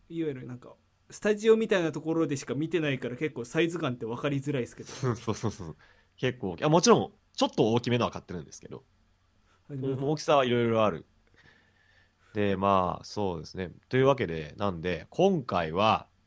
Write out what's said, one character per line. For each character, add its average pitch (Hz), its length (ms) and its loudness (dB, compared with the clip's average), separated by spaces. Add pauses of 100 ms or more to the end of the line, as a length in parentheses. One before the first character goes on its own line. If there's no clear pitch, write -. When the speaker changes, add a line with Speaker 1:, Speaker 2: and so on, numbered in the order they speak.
Speaker 1:
い 165 140 -6
わ 156 60 -4
ゆ 139 60 -6
る 127 120 -14
な 127 80 -12
ん 123 40 -14
か、 - 180 -20 (340)
ス - 80 -16
タ 214 160 2
ジ 214 160 4
オ 226 60 8
み 220 100 0
た 202 140 2
い - 20 2
な 160 80 0
と 147 120 -6
こ 160 120 -2
ろ 160 140 2
で 139 80 -2
し 131 80 -10
か 127 100 -6
見 156 160 -2
て 175 80 0
な 151 100 0
い 131 120 -2
か 123 80 -6
ら、 123 80 -8
結 151 180 -4
構 117 100 -8
サ 156 160 -2
イ 170 80 2
ズ 170 120 -6
感 135 140 -2
っ - 20 -6
て 117 100 -8
分 113 100 -4
か 143 120 -4
り 143 100 -2
づ 139 140 -4
ら 139 80 -2
い - 20 -2
っ 120 60 -6
す - 80 -20
け 113 80 -14
ど。 - 40 -14
Speaker 2:
そ - 220 -4
う 113 60 -2
そ - 160 -4
う - 20 -6
そ 113 140 -4
う - 20 0
そ 95 140 -10
う。 80 120 -12 (400)
結 123 220 -2
構、 92 240 -6
あ、 147 60 2
も 165 120 6
ち 165 80 4
ろ 196 120 8
ん、 90 120 -4 (220)
ち - 80 -4
ょ 269 40 4
っ - 40 -10
と 117 220 2
大 117 80 4
き 123 100 -2
め 120 80 4
の 113 60 2
は 90 80 -2
買 87 100 -12
っ - 20 -20
て - 80 -14
る 87 100 -8
ん - 20 -18
で - 80 -20
す - 80 -18
け - 80 -18
ど。 - 160 -16 (840)
Speaker 1:
は 147 60 -12
い、 139 60 -8
で 131 80 -4
も 135 240 -2
Speaker 2:
大 156 60 -2
き - 40 -8
さ 156 140 4
は 139 80 6
い 123 60 0
ろ 120 140 4
い 117 60 2
ろ 110 140 4
あ 101 60 4
る。 78 140 -6 (1300)
で、 101 240 0
ま 92 440 2
あ、 - 40 -18
そ 95 340 -4
う - 20 -10
で 76 60 -14
す - 100 -18
ね。 92 160 -8 (160)
と - 80 -2
い 131 60 4
う 131 40 4
わ 139 80 6
け 113 140 -2
で、 80 280 -8
な 101 140 0
ん 87 100 -6
で、 85 300 -4
今 180 320 2
回 87 300 -2
は、 98 340 2 (200)